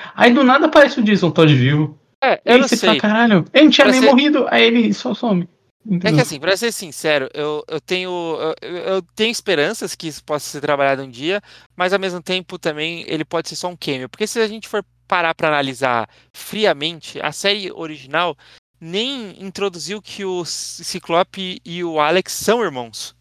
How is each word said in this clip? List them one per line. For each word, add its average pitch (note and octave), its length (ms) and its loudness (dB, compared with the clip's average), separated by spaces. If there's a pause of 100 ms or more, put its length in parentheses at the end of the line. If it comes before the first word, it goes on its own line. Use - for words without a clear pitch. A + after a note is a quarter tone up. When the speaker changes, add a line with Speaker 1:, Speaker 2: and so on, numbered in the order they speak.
(160)
Speaker 1:
aí A#3+ 180 6
do C#4 100 4
nada C#4 240 6
aparece C#4+ 320 6
o A3+ 40 2
Jason F#3+ 280 4
Todd D#3 240 6
vivo. D3 440 0 (240)
Speaker 2:
É, B3 120 4
Speaker 1:
E - 100 -16
Speaker 2:
eu - 100 6
Speaker 1:
aí C4 60 8
Speaker 2:
não C4+ 60 2
Speaker 1:
você A#3+ 100 2
Speaker 2:
sei. A#3 120 2
Speaker 1:
fala, G#3 120 2
"Caralho, G#3+ 520 4
ele C#4 120 8
não B3 60 8
tinha C4+ 140 6
Speaker 2:
Pra C4 60 6
Speaker 1:
nem C4 100 4
Speaker 2:
ser C4+ 60 6
Speaker 1:
morrido", C#4 420 4
aí A#3 140 4
ele A3+ 300 4
só B3 200 -6
some. G3 340 -2 (400)
Speaker 2:
É G3+ 60 -2
Speaker 1:
Entendeu? F3+ 220 0
Speaker 2:
que B3+ 60 6
assim, D#3 180 -2
pra F3+ 180 0
ser A#3 140 -2
sincero, D3+ 600 -4
eu, D3+ 360 -6
eu D#3 120 -8
tenho, F#3 300 -6
eu, D#3+ 540 -4
eu, F3 140 -10
eu F#3+ 240 -4 (140)
tenho F3+ 140 -2
esperanças F#3+ 640 -4
que - 140 -12
isso - 160 -12
possa D3+ 260 -6
ser D3 100 -12
trabalhado C#3 440 0
um C3 60 -14
dia, D3+ 300 -6 (360)
mas F3+ 180 -2
ao G3 60 0
mesmo F3+ 240 -4
tempo F#3 340 -6
também D#3+ 500 -6
ele D#3 160 -6
pode - 260 -6
ser D#3 60 -14
só F3+ 120 -8
um F3+ 80 -8
cameo. C3 340 -8
Porque - 160 -6
se A#3 140 -6
a A3 80 0
gente G#3+ 200 -12
for G#3 160 -6 (240)
parar E3+ 280 -2
pra E3 120 -2
analisar C3 640 -2 (240)
friamente, E3 880 -4
a D3+ 100 -4
série G3 400 -4
original D#3 640 -4 (460)
nem G#3+ 640 -8
introduziu F#3+ 580 -8
que - 240 -12
o F#3 180 -4
C-, - 400 -12
Ciclope F#3 800 -4
e F3 200 -10
o D#3+ 160 -4
Alex D#3+ 340 0
são A3+ 300 -2
irmãos. B2 580 -10